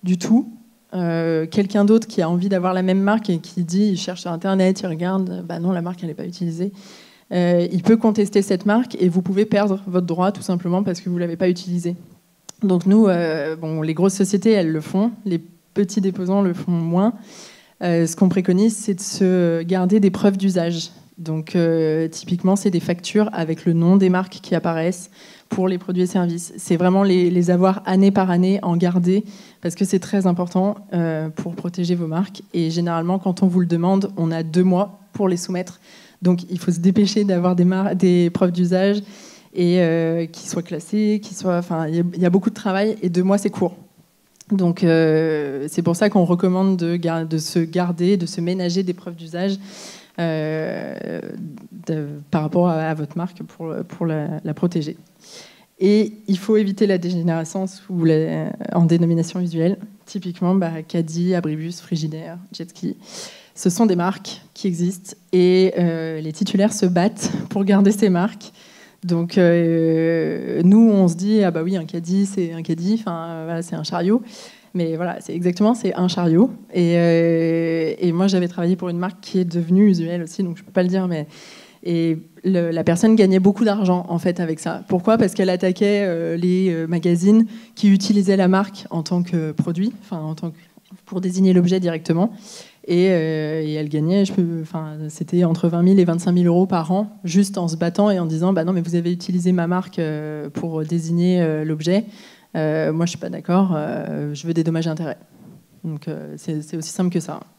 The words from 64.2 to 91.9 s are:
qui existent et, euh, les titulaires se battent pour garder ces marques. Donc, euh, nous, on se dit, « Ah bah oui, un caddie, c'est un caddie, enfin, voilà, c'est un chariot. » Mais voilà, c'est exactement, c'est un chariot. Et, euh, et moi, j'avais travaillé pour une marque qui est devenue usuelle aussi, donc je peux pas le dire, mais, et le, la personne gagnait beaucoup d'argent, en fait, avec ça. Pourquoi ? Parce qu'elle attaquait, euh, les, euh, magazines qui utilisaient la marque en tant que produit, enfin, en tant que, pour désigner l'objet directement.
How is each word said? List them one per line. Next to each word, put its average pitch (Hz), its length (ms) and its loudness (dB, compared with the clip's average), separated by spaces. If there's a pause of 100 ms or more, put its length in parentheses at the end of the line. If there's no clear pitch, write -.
qui - 140 -6
existent 175 480 -4 (160)
et, 180 480 4
euh, 160 400 -2
les 156 140 -8
titulaires 196 400 2
se - 120 0
battent 180 460 0 (180)
pour 202 140 -2
garder 196 280 6
ces 202 180 2
marques. 180 420 -2 (520)
Donc, 170 340 -2
euh, 165 1300 2
nous, 220 280 8
on 190 160 6
se 165 80 0
dit, « 208 280 2
Ah 180 80 2
bah 165 120 -2
oui, 185 140 -2
un 160 80 -6
caddie, 180 420 -2
c'est 175 260 -4
un 165 80 -10
caddie, 170 380 -2
enfin, 165 460 -8
voilà, 165 180 -4
c'est 170 120 -10
un 160 80 -8
chariot. » 180 380 0 (520)
Mais 165 220 -2
voilà, 170 240 -6
c'est - 140 -12
exactement, 180 400 2
c'est 226 220 -2
un 180 120 0
chariot. 175 420 4 (240)
Et, 170 220 2
euh, 165 1000 2
et 175 160 0
moi, 185 140 2
j'avais 185 200 2
travaillé 175 280 0
pour 180 140 -6
une 175 80 -6
marque 180 220 -6
qui - 200 -4
est 180 60 0
devenue 175 440 4
usuelle 170 340 0
aussi, 165 200 -6
donc 170 140 -6
je - 60 -20
peux - 80 -20
pas 185 120 2
le 180 40 2
dire, 185 220 0
mais, 156 180 -4 (560)
et 165 340 0 (280)
le, 175 260 0
la 165 120 -2
personne 175 320 4
gagnait 190 240 6
beaucoup 196 260 4
d'argent, 185 420 2
en 170 100 -2
fait, 175 220 -2
avec 160 200 -2
ça. - 280 -6
Pourquoi ? 196 300 2
Parce 202 160 2
qu'elle 190 160 0
attaquait, 196 560 0
euh, 165 320 -2
les, 180 320 2
euh, 165 180 -2
magazines 175 600 4 (280)
qui 208 140 2
utilisaient 196 480 4
la 185 100 4
marque 190 440 0
en 165 120 -4
tant 175 200 0
que 165 280 -2
produit, 170 400 -2 (120)
enfin, 165 180 -10
en 156 140 -8
tant 160 160 -8
que, 156 60 -20 (480)
pour 185 140 -6
désigner 185 320 2
l'objet 180 300 4
directement. 170 500 0 (560)